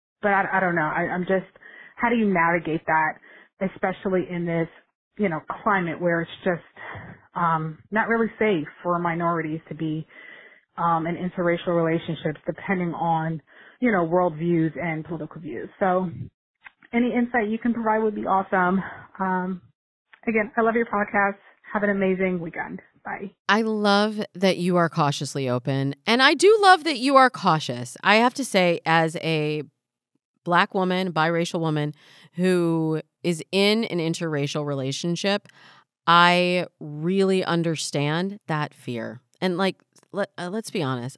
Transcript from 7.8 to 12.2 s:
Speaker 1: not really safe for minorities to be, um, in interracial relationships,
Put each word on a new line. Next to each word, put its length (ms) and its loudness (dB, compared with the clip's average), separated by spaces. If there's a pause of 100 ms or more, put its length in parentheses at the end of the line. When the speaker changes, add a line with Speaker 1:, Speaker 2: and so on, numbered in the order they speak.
Speaker 1:
not 180 0
really 300 0
safe 280 0 (160)
for 160 0
minorities 680 -2
to 60 -12
be, 320 -4 (720)
um, 300 0
in 100 -4
interracial 600 -2
relationships, 720 -2